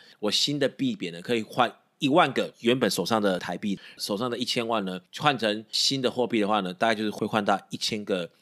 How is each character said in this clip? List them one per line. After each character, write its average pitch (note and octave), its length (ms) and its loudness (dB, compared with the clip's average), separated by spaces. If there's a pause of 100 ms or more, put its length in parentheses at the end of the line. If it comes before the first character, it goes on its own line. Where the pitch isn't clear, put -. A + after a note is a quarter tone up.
(200)
我 G#2 100 -2
新 C#3+ 300 0
的 C3+ 80 2
币 B2+ 280 -2
别 F2 160 -8
呢， E2+ 100 -12
可 A#2+ 120 -2
以 A#2 80 2
换 A#2 320 0 (240)
一 C#3 120 0
万 D#3 240 6
个 G2+ 260 -2
原 A#2 180 4
本 A2 140 2
手 F2+ 140 0
上 A2 160 2
的 F#2 180 2
台 F2+ 180 -6
币， G2 220 -4 (180)
手 G#2 200 -4
上 B2 120 -2
的 A#2 80 -4
一 B2 60 -2
千 A#2 240 -2
万 A2+ 160 0
呢， F#2 160 -4 (180)
换 C#3+ 220 2
成 A2 320 0
新 - 300 0
的 A#2+ 100 2
货 A#2+ 160 0
币 A2 140 2
的 G2 60 2
话 G#2+ 120 2
呢， F#2 140 -4
大 A2+ 160 0
概 A2+ 40 4
就 G#2+ 120 -4
是 G#2 40 -2
会 G#2 160 -4
换 G#2+ 200 0
到 G2+ 120 2 (120)
一 - 80 -12
千 G#2+ 260 -4
个 F#2+ 260 -4 (120)